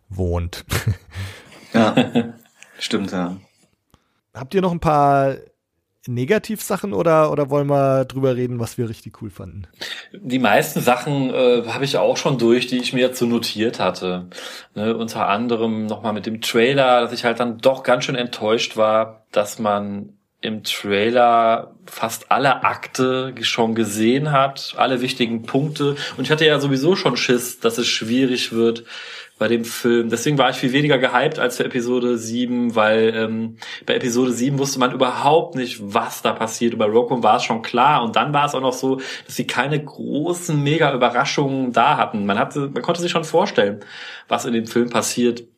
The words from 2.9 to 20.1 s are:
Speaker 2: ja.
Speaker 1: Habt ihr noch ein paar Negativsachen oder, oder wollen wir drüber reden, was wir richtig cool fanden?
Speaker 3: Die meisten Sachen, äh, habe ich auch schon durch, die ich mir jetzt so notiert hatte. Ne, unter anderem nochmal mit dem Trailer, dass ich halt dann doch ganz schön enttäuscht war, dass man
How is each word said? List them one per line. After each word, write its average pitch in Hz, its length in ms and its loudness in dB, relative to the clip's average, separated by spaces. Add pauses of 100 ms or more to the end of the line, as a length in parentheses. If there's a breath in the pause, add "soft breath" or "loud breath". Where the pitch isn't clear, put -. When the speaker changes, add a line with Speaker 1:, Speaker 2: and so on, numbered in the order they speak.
Speaker 2:
ja. 90 240 -4 (960)
Speaker 1:
Habt 131 200 -10
ihr 190 80 2
noch 185 100 0
ein 175 80 -4
paar 143 540 4 (720)
Negativsachen 196 840 -2
oder, 160 400 4
oder 143 180 0
wollen 143 160 2
wir 139 380 2
drüber 131 320 0
reden, 123 240 -2
was - 180 -8
wir 120 100 -2
richtig - 320 -14
cool 110 100 -12
fanden? 95 360 -14 (460 loud breath)
Speaker 3:
Die 131 260 -4
meisten 139 420 2
Sachen, 131 540 0
äh, 123 320 4
habe 131 180 -4
ich 139 120 -2
auch 113 200 2
schon 143 220 0
durch, 120 300 4
die 127 100 -2
ich 120 140 -4
mir 127 80 0
jetzt 127 180 2
so 117 80 0
notiert 113 540 -2
hatte. 90 480 -4 (460 loud breath)
Ne, 110 220 -2
unter 113 320 -4
anderem 110 580 0
nochmal 107 260 -4
mit 104 140 -6
dem 110 140 -6
Trailer, 127 600 4
dass 117 120 -2
ich 120 120 -6
halt 117 160 0
dann 117 180 -2
doch 131 240 2
ganz 127 220 2
schön 139 100 -4
enttäuscht 117 640 -2
war, 110 560 0
dass 104 260 -2
man 101 540 -2 (300)